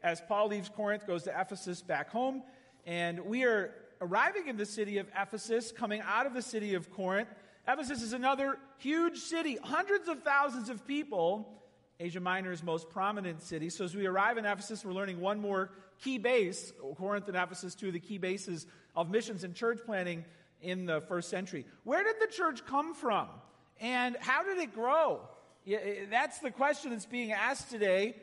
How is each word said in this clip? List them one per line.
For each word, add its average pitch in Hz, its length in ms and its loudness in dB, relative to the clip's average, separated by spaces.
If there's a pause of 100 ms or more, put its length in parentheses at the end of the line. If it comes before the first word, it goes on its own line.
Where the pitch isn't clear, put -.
as 170 180 2
Paul 208 280 2
leaves 202 200 -2
Corinth, 208 380 -2
goes 175 160 0
to 190 80 -4
Ephesus 180 500 -4
back 147 300 -2
home. 262 320 0 (420)
And 170 360 -2
we 220 240 0
are 208 260 4 (320)
arriving 294 460 2
in 233 100 -4
the 208 80 0
city 208 320 -2
of 196 80 -4 (120)
Ephesus, 220 540 -2
coming 208 320 -4
out 220 220 2
of 254 80 -4
the 247 80 -2
city 208 320 -2
of 175 180 -2
Corinth. 196 380 0 (360)
Ephesus 262 360 0
is 226 100 -4
another 269 460 2 (180)
huge 330 400 2
city, 320 460 -2
hundreds 349 480 2
of 294 120 -2
thousands 277 460 2
of 233 180 -8
people. 214 760 0 (360)
Asia 175 220 -4
Minor's 180 420 0
most 165 280 -2
prominent 190 500 -2
city. 160 300 -4
So 185 160 -4
as 170 100 -4
we 202 80 0
arrive 196 320 4
in 220 80 -2
Ephesus, 202 400 -2
we're 185 80 -4
learning 190 260 -2
one 202 220 0
more 190 300 0 (320)
key 262 160 -2
base. 214 560 2 (240)
Corinth 202 280 -2
and 185 120 -2
Ephesus, 180 360 -2
two - 120 -8
of 185 80 -2
the 175 60 -2
key 202 180 -8
bases 185 480 -4 (280)
of 165 140 0
missions 214 360 0
and 175 100 -8
church 233 320 0
planting 180 400 -2 (360)
in 180 220 -4
the 160 160 2
first 170 300 -4
century. 185 340 -4 (200)
Where 320 200 2
did 440 160 2
the 440 60 4
church 330 400 -2
come 302 260 0
from? 202 360 0 (520)
And 247 400 0
how 285 240 4
did 392 140 0
it 285 160 -2
grow? 240 460 4 (440)
Yeah, 202 140 0
i-, 202 320 -4
that's 254 300 2
the 277 100 -2
question 285 400 2
that's 220 160 -4
being 240 260 -2
asked 226 380 0
today. 208 520 4